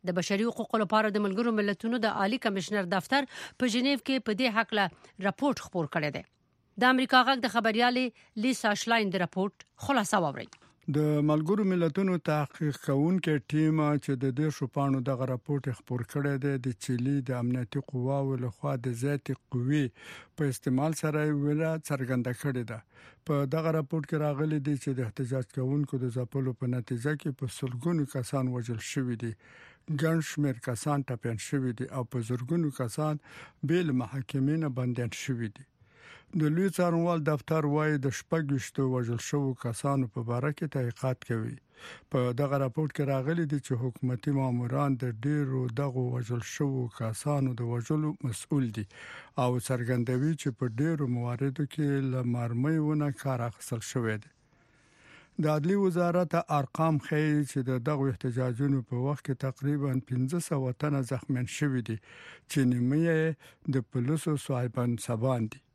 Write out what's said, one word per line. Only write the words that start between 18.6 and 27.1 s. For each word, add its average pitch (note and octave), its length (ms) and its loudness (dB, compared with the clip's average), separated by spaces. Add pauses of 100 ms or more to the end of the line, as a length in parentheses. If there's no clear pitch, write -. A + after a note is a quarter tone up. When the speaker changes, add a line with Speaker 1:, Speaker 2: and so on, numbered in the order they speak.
Speaker 2:
د A#2 160 -2
زیاتې C#3 300 -2 (180)
قوې C3+ 320 2 (520)
په D#3 60 -2 (140)
استعمال C#3 480 0
سره D3+ 240 2
یې D3+ 40 2 (120)
ویره D#3 340 2 (100)
څرګنده B2+ 520 0
کړې B2+ 320 -2
ده. G#2+ 60 -8 (480)
په D#3 80 2 (200)
دغه D#3+ 240 2
راپورټ D#3 320 -2
کې E3 60 0 (100)
راغلي D3 400 0
دي D3 160 0
چې C#3+ 160 -2
د - 100 -2
احتجاج B2+ 480 -4
کوونکو C3+ 480 0
د B2 160 -2
ځپلو B2+ 400 -2
په B2+ 160 0
نتیجه B2 440 -2